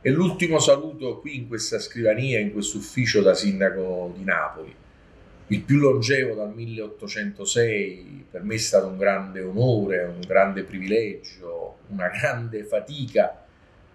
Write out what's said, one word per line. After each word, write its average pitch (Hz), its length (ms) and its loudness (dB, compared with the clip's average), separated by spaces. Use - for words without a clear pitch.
E 135 60 4
l'ultimo 160 480 2
saluto 139 600 2
qui 147 160 -12
in 120 100 -8
questa 113 320 -4
scrivania, 117 600 2
in 104 100 0
questo 104 260 -4
ufficio 110 460 2
da 95 120 8
sindaco 92 840 0
di 95 80 -12
Napoli, 80 500 -4
il - 160 -2
più 139 140 4
longevo 131 580 4
dal 107 180 -6
milleottocentosei, 104 1800 -4
per 90 140 -12
me 107 140 -4
è - 20 -2
stato 95 300 4
un 92 80 -8
grande 95 460 -2
onore, 98 600 2
un 87 240 -6
grande 95 380 2
privilegio, 92 1120 -4
una 95 220 -4
grande 117 560 -4
fatica, 113 800 0